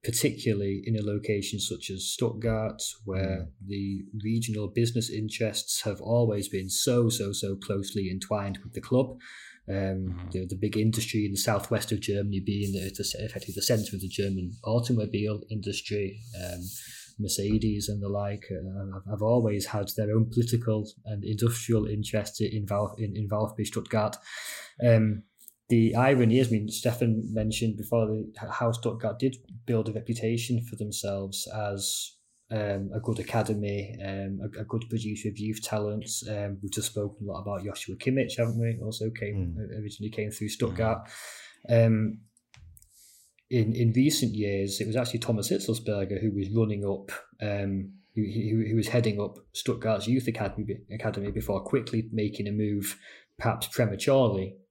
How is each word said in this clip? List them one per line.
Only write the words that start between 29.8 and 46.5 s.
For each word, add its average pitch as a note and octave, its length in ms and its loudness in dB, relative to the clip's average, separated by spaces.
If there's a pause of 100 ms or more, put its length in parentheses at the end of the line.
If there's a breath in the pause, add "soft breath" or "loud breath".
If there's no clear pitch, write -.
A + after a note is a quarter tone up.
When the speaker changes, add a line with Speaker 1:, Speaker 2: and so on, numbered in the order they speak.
Speaker 1:
a G#2+ 40 -4
reputation A#2 720 0
for A2 140 -10
themselves G2 720 -4
as, G2+ 640 -4 (400)
um, G2+ 420 -2
a A2 60 -2
good A2+ 180 -2
academy, G#2 800 -2 (100)
um, G2 340 -6
a, G#2 200 -8
a A2 40 -6
good A2+ 240 -4
producer G#2+ 420 -4
of G2+ 80 -12
youth G#2+ 260 -4
talents. G#2 640 -4
Um, G2+ 340 -4
we've F#2+ 80 -6
just - 220 -4
spoken G#2 340 -4
a G2 60 -6
lot F2 100 -8
about G2 220 -6
Joshua G2 320 -8
Kimmich, C3 420 0
haven't A2+ 220 2
we? A#2 240 0
Also A2 260 -4
came, G2 480 -4
Speaker 2:
Mm. - 0 -
Speaker 1:
uh, G#2+ 240 -8
originally G#2 280 -8
came G#2 200 -4
through G#2 200 -6
Stuttgart. A2 580 0 (600 loud breath)
Speaker 2:
Mm. A#2 180 8
Speaker 1:
Um, A2 320 4 (1300 soft breath)
in, A2+ 240 4
in A#2 180 4
recent B2+ 420 4
years, G2 460 0
it G2+ 60 0
was G#2+ 100 0
actually A#2+ 240 0
Thomas G#2 300 0
Hitzelsberger G2+ 720 0
who G#2+ 120 2
was G2 180 0